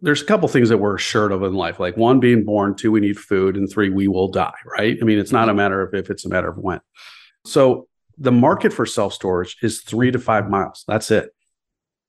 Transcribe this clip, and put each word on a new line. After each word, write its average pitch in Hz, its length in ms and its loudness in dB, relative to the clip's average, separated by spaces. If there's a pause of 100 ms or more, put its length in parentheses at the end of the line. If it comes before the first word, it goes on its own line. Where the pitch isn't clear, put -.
there's 147 180 0
a - 60 -12
couple 190 220 2
things 120 200 4
that 113 80 4
we're 101 180 0
assured 104 380 0
of 92 100 -2
in 95 120 -2
life, 87 260 -4
like 90 160 -4
one, 120 240 4
being 120 240 4
born, 101 300 0
two, 110 180 0
we 107 80 4
need 101 180 -2
food, 95 380 0
and 98 140 -4
three, 104 180 0
we 98 200 0
will 95 200 0
die, 92 300 -4 (200)
right? 117 220 -2
I 120 60 -2
mean, 107 120 4
it's 101 140 -2
not 113 160 2
a 104 60 0
matter 98 260 0
of 92 140 -6
if, 95 160 -6
it's - 160 -8
a - 20 -8
matter 90 200 -2
of 85 100 -10
when. 95 220 -6 (640)
So 131 420 2 (300)
the 131 140 2
market 160 420 2
for 120 100 -2
self-storage 95 800 -4
is 110 180 -4
three 123 300 0
to 123 80 -4
five 101 320 -2
miles. 95 360 -4
That's 107 240 -4
it. 104 200 0 (800)